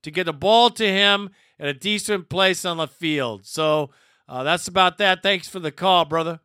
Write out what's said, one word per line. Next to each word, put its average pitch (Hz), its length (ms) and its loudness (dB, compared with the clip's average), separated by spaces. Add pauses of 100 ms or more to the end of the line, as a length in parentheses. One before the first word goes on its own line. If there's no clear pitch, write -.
to 156 80 -14
get 175 140 -2
the 165 80 -4
ball 220 360 4
to 220 180 -2
him 202 440 2 (280)
at 147 80 -6
a 143 60 -2
decent 196 560 -4
place 185 360 0
on 170 120 -4
the 156 100 -4
field. 135 600 -6
So, 151 420 0 (380)
uh, 131 160 -10
that's 165 240 -2
about 185 320 0
that. 190 240 2
Thanks 190 240 -2
for 190 120 -14
the 156 120 -8
call, 175 340 2
brother. 160 380 -4